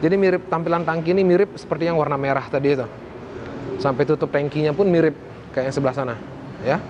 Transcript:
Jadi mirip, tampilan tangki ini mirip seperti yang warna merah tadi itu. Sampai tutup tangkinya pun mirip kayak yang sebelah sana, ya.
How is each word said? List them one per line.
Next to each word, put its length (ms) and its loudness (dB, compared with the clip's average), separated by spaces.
Jadi 160 4
mirip, 320 2
tampilan 320 0
tangki 320 0
ini 80 4
mirip 320 4
seperti 320 -4
yang 80 2
warna 240 2
merah 240 0
tadi 320 2
itu. 80 -2
Sampai 240 2
tutup 320 0
tangkinya 400 0
pun 160 4
mirip 240 4
kayak 160 0
yang 80 -4
sebelah 160 0
sana, 240 -4
ya. 100 2